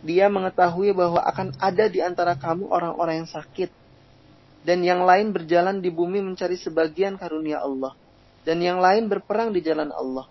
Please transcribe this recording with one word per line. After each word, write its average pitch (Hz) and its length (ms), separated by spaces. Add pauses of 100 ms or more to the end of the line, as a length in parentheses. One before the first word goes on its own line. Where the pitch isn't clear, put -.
Dia 175 240
mengetahui 185 640
bahwa 175 320
akan - 320
ada 196 320
di 180 160
antara 175 320
kamu 175 320
orang-orang 165 560
yang 165 80
sakit, 180 400 (960)
dan 175 160
yang 180 240
lain 202 240
berjalan 175 480
di 180 80
bumi 175 320
mencari 185 400
sebagian 160 560
karunia 160 480
Allah, 135 320 (480)
dan 165 160
yang 180 240
lain 208 240
berperang 208 480
di 175 80
jalan 156 320
Allah. 131 360